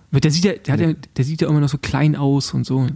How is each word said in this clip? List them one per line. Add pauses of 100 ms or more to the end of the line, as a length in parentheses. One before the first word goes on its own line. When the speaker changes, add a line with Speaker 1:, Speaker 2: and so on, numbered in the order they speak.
(120)
Speaker 1:
Der
sieht
ja,
der
hat
ja,
Speaker 2:
Little
Speaker 1:
der
sieht
ja
immer
noch
so
klein
aus
und
so.